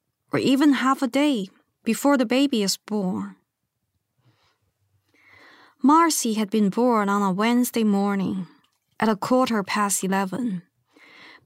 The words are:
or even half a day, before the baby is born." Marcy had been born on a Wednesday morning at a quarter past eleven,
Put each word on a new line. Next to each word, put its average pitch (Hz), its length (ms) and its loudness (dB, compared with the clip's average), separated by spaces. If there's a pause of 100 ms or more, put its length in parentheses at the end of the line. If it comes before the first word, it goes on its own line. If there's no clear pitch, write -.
(320)
or 139 80 0
even 277 340 4
half 262 280 0
a 269 40 0
day, 269 420 0 (360)
before 269 340 2
the 247 80 0
baby 262 360 0
is 190 140 -2
born." 196 600 -6 (2500)
Marcy 302 540 2
had 214 160 -4
been 208 180 2
born 226 400 0
on 202 140 0
a 190 100 0
Wednesday 233 520 0
morning 196 600 -2 (540)
at 220 80 0
a 214 80 0
quarter 254 460 0
past 202 420 -4
eleven, 190 580 -4 (840)